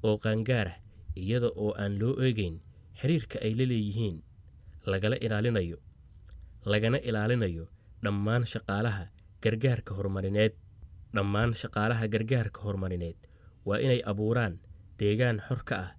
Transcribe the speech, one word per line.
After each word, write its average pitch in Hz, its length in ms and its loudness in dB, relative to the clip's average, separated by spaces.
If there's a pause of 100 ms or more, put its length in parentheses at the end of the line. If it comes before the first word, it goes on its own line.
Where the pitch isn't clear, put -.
oo 107 140 4
qaangaar 110 500 0
ah, 90 100 -8 (360)
iyada 113 400 0
oo 104 240 -2
aan 101 220 -2
loo 117 240 0
eegeyn 104 320 0 (400)
xiriirka - 460 0
ay 110 120 0
la 127 120 2
leeyihiin, 107 520 0 (680)
lagala 101 340 2
ilaalinayo, 107 580 0 (880)
lagana 107 320 2
ilaalinayo 107 680 0 (360)
dhammaan 104 440 2
shaqaalaha 104 580 -2 (380)
gargaarka 113 520 0
horumarineed. 98 600 2 (580)
Dhammaan 104 420 2
shaqaalaha 113 540 0
gargaarka 110 540 0
horumarineed 92 560 -4 (480)
waa 101 120 0
inay 123 240 2
abuuraan 107 560 0 (380)
deegaan 110 440 2
xor - 240 -6
ka 123 140 -4
ah 92 220 -8